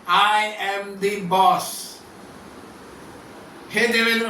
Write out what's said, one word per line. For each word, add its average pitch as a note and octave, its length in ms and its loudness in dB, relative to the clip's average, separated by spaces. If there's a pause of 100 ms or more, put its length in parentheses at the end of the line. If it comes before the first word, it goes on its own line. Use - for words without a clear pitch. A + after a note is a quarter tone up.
"I C4 360 4
am G3+ 600 -6
the G3+ 260 -2
boss." F#3 340 4 (2000)
हे A3 160 2
देवेंद्र A3+ 440 2